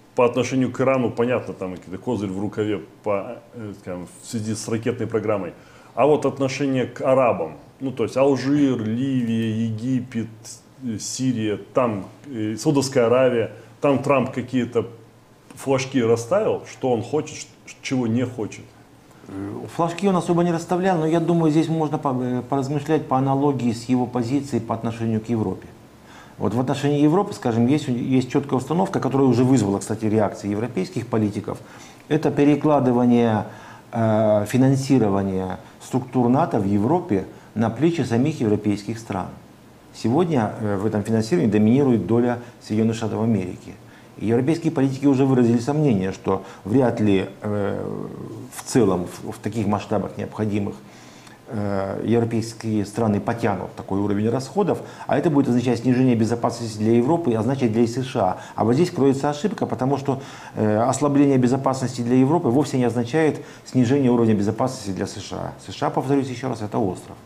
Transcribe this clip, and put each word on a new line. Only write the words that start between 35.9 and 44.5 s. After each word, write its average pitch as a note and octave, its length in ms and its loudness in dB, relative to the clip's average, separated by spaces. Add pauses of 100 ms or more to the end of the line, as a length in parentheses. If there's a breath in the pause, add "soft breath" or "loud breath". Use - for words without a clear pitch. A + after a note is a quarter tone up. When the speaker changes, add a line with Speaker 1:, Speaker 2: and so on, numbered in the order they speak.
Speaker 2:
нато C#3 300 2
в G2 60 0
Европе G#2 600 0 (280 loud breath)
на A2 160 0
плечи C#3+ 320 0
самих B2 400 0
европейских G#2+ 560 0
стран. F#2 300 -6 (640)
Сегодня, C3+ 680 0
э, G2+ 160 -2
в G2 100 -2
этом G#2+ 160 0
финансировании A2+ 480 0
доминирует A2 560 4
доля A#2+ 320 2 (240 loud breath)
Соединенных A2 320 0
Штатов G#2+ 260 -4
Америки. F#2 540 -2 (420 loud breath)
И - 80 -8
европейские C3 460 0